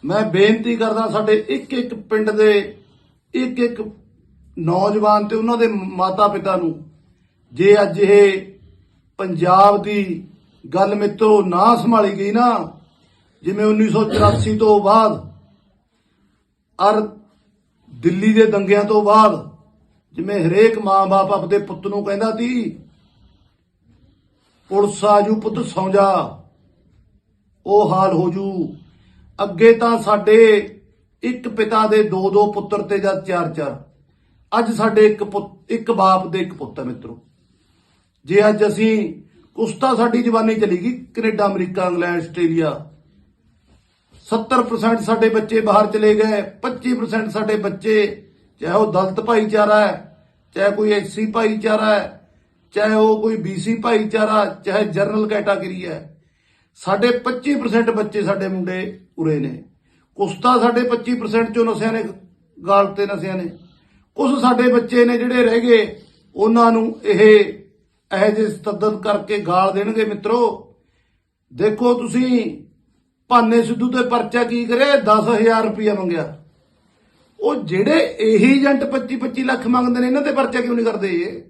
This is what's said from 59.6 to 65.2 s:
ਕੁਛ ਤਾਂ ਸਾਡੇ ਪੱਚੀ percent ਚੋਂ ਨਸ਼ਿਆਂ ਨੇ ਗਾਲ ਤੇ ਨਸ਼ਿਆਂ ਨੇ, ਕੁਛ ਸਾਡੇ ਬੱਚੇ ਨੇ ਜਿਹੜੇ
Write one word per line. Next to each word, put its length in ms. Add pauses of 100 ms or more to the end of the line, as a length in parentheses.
ਕੁਛ 160 (100)
ਤਾਂ 180
ਸਾਡੇ 240
ਪੱਚੀ 380
percent 320
ਚੋਂ 120
ਨਸ਼ਿਆਂ 280
ਨੇ 100 (640)
ਗਾਲ 200
ਤੇ 180
ਨਸ਼ਿਆਂ 300
ਨੇ, 220 (580)
ਕੁਛ 260
ਸਾਡੇ 320
ਬੱਚੇ 320
ਨੇ 120
ਜਿਹੜੇ 260